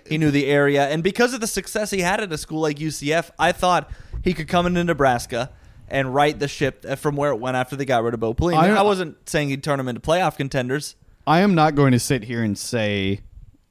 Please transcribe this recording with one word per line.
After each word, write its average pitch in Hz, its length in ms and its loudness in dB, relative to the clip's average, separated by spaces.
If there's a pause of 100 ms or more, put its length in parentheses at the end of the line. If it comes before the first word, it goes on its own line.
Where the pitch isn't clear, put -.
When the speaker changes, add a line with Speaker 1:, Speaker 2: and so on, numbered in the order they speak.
Speaker 1:
he 156 100 -2
knew 151 140 4
the 139 160 2
area. 143 400 4
And 160 160 -2
because 233 320 2
of 220 60 -10
the 220 60 -4
success 208 440 -6
he 196 100 -2
had 185 180 0
at 202 120 -6
a 151 60 -6
school 156 240 -8
like 151 180 -2
U 156 100 -4
C 143 240 -4
F, 165 240 -2
I 165 140 2
thought 180 400 0 (320)
he 185 100 0
could 156 140 -8
come 175 180 2
into 175 180 0
Nebraska 127 680 0 (360)
and 131 260 -2
right 147 240 2
the 143 100 -2
ship - 380 -4 (120)
from 147 180 -2
where 143 160 0
it 120 60 -2
went 127 200 -4
after 127 180 -4
they 135 100 -4
got 123 180 2
rid 117 120 0
of 113 40 -6
Bo 113 140 -2
Pelini. 170 240 0
Speaker 2:
I 190 200 6
Speaker 1:
I 196 40 6
wasn't 185 480 -2
saying 147 200 0
he'd 135 140 -4
turn 143 160 0
him 131 80 -4
into 117 140 -6
playoff 165 360 0
contenders. 139 580 -4 (320)
Speaker 2:
I 160 140 6
am 202 120 4
not 156 220 4
going 139 160 6
to 123 80 4
sit 123 240 -2
here 117 200 -4
and 101 140 -2
say 104 640 -2 (500)